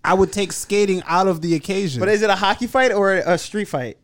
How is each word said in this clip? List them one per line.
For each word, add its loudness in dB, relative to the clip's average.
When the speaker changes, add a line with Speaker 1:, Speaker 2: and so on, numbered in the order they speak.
Speaker 1:
I 2
would 4
take -4
skating 0
out 2
of 0
the 0
occasion. -4
Speaker 2:
But 0
is 2
it 2
a 4
hockey -2
fight 2
or 2
a 0
street -6
fight -8